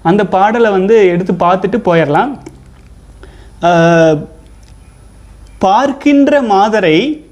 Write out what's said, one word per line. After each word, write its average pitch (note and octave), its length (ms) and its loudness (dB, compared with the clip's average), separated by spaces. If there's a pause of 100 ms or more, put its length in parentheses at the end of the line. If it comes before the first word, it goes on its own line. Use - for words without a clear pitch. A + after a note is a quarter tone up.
அந்த G3 240 0
பாடலை G#3+ 460 0
வந்து G3 360 2
எடுத்து F3 260 -2
பார்த்துட்டு F#3+ 520 -2
போயிடலாம். E3+ 520 -2 (1300)
ஆ, E3 520 2 (1400)
"பார்க்கின்ற C#4 840 0
மாதரை G#3 800 0 (100)